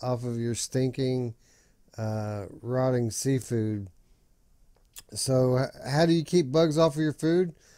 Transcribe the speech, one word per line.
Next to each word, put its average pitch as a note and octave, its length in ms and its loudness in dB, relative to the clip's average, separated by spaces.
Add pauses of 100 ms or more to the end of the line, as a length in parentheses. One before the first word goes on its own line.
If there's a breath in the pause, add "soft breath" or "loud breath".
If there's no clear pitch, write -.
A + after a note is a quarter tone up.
off B2 240 -2
of A#2+ 140 -4
your A#2 160 -2
stinking, B2+ 800 -2 (640)
uh, G#2+ 460 -4 (180)
rotting B2 480 0
seafood. A2 800 -2 (1200)
So B2+ 460 2
h-, B2+ 320 -4
how D3+ 160 4
do E3+ 60 4
you E3 120 2
keep D#3 280 0
bugs D#3 260 4
off E3 160 4
of D#3 60 -4
your D#3 120 0
food? E3+ 420 0 (240 soft breath)